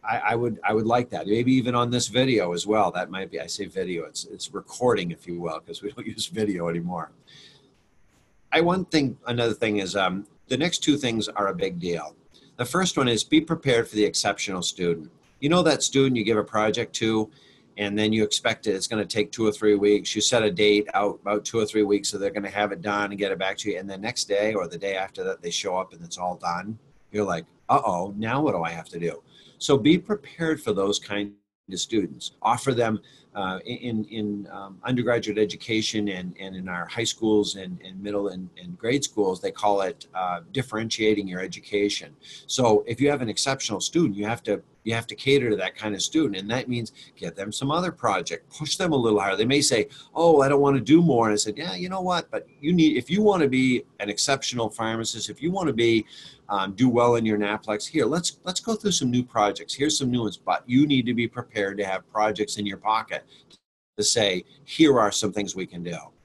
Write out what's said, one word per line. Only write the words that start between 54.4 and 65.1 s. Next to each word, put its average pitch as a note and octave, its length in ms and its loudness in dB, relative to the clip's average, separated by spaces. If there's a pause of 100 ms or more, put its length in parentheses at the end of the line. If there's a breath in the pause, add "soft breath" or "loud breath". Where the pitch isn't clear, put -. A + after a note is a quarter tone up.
pharmacist, A2+ 600 -6
if G#2+ 120 -14
you E3 100 -2
wanna F3 220 -2
be, A2+ 320 4 (420 loud breath)
um, G2 260 -2
do A#2+ 140 4
well A#2+ 280 4
in A#2 100 0
your G#2+ 140 2
naplex, G#2+ 480 -2
here, D3 180 0
let's, E3 380 -2
let's F3+ 160 -6
go A3+ 160 -2
through G#3 160 -2
some C3 180 0
new B2 140 2
projects. G#2 500 -2
Here's D3 240 0
some B2+ 140 0
new B2 100 0
ones, G#2 160 -4
but - 300 -4
you C3 180 6
need C3 220 2
to A#2+ 80 0
be A#2 120 0
prepared G#2 520 -4
to G2+ 40 0
have F#2+ 280 -4
projects G#2+ 460 0
in G#2 100 -2
your G2 100 -6
pocket G#2+ 460 -2 (720 soft breath)
to G#2 60 -2
say, G2 420 0 (200 soft breath)
'Here C#3+ 340 6
are G#2 120 4